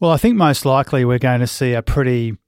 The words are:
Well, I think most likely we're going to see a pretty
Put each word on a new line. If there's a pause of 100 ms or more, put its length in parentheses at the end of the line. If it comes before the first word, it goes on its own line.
Well,
I
think
most
likely
we're
going
to
see
a
pretty